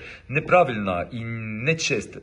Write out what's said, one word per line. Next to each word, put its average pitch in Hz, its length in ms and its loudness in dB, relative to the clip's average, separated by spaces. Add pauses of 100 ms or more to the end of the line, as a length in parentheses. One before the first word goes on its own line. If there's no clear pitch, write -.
(280)
неправильно 123 840 2
і 113 80 -8 (440)
нечест 147 580 -2